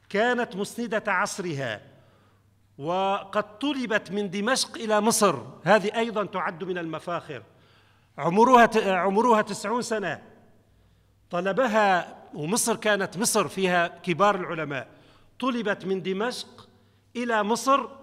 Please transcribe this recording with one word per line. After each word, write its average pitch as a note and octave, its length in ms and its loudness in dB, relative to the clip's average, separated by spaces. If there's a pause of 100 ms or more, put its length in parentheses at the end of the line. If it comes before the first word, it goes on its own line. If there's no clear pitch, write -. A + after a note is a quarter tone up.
كانت A#3 480 0
مسندة G#3+ 560 -4
عصرها، E3 680 -4 (1000)
وقد F#3+ 800 -4
طلبت B3 520 -4
من G3+ 200 -4
دمشق G#3 460 -2
إلى G#3+ 240 0
مصر، G3 420 2 (220)
هذه G#3 320 4
أيضًا A3 280 -2
تعد E3+ 400 -6
من F3+ 140 -6
المفاخر. D#3+ 640 -8 (760)
عمرها A3 480 8
ت-، G#3+ 100 0
عمرها G3 680 2
تسعون G#3 400 -4
سنة، F#3+ 400 -4 (1080)
طلبها، G3 880 2 (160)
ومصر G#3 420 0
كانت، G3 420 0
مصر E3 300 0
فيها F3+ 380 2
كبار F3+ 480 0
العلماء، D3+ 540 -6 (500)
طلبت A#3 460 -2
من F#3+ 180 -2
دمشق F#3+ 640 -6 (480)
إلى A#3 260 0
مصر A#3 380 2 (220)